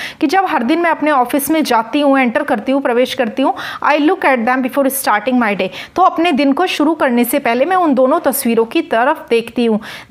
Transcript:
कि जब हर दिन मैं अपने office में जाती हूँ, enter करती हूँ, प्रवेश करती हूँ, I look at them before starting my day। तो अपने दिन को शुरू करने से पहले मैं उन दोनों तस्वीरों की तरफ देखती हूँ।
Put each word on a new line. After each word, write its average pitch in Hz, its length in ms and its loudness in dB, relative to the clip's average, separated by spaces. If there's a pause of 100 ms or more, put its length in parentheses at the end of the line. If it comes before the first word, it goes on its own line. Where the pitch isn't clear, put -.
(200)
कि 320 60 2
जब 381 220 2
हर 294 140 -2
दिन 302 160 0
मैं 339 120 0
अपने 302 200 -2
office 247 400 0
में 311 140 0
जाती 226 360 0
हूँ, 277 180 2
enter 262 240 0
करती 262 300 -2
हूँ, 277 100 0
प्रवेश 254 320 0
करती 240 280 -2
हूँ, 320 120 0 (300)
I 285 80 2
look 302 280 2
at 277 180 2
them 254 240 0
before 269 240 0 (160)
starting 247 380 0
my 208 160 0
day। 185 120 -2 (280)
तो 359 60 2
अपने 339 300 2
दिन 277 200 2
को 349 140 0
शुरू 311 280 0
करने 240 300 2
से 277 140 0
पहले 262 260 0
मैं 370 120 0
उन 330 180 2
दोनों 262 260 4
तस्वीरों 233 440 0
की 311 180 -2
तरफ 277 480 0
देखती 233 340 0
हूँ। 214 160 0 (300)